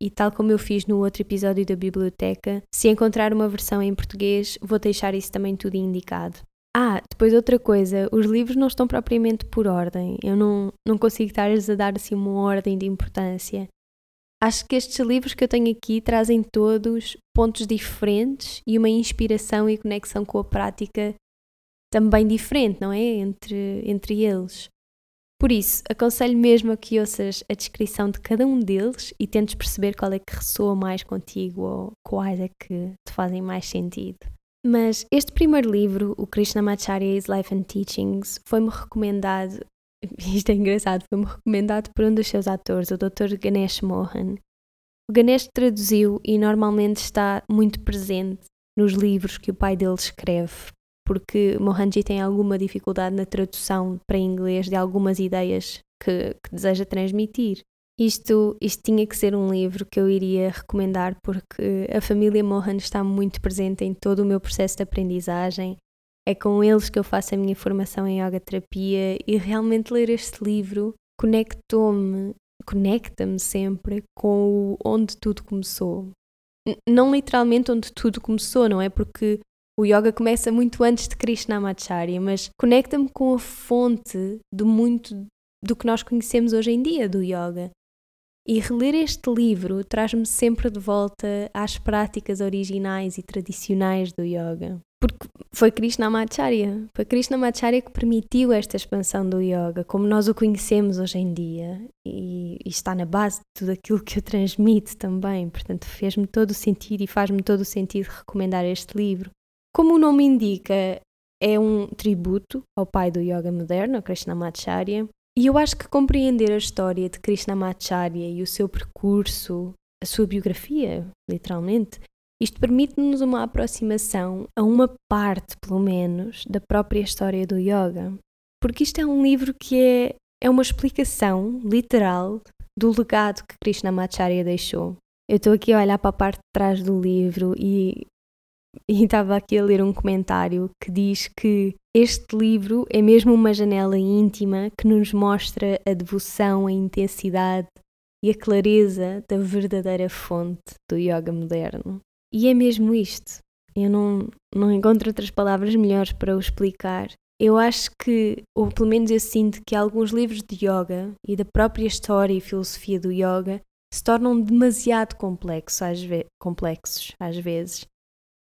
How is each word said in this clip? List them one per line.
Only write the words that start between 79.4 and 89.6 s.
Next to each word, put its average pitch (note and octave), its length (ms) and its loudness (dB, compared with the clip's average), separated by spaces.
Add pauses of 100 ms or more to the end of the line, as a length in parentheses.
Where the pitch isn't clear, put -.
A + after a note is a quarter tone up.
o G#3+ 60 4
yoga G#3 260 6
começa A3+ 400 0
muito A#3+ 320 2
antes A#3 240 4
de - 80 -10
Krishnamacharya, F#3+ 1040 -4
mas G3 300 -4 (100)
conecta-me C4 500 4
com C4 260 0
a B3 40 0
fonte A3+ 1000 -2 (120)
de G3 120 -4
muito A3+ 640 0 (360)
do A3 120 -4
que - 100 -8
nós A3+ 160 0
conhecemos A#3 500 0
hoje A3+ 200 2
em A#3+ 100 2
dia C#4+ 260 -2
do F#3+ 140 -2
yoga. F3 480 -6 (800)
E A3 120 2
reler B3 360 0
este D#4 340 -2
livro G#3 540 0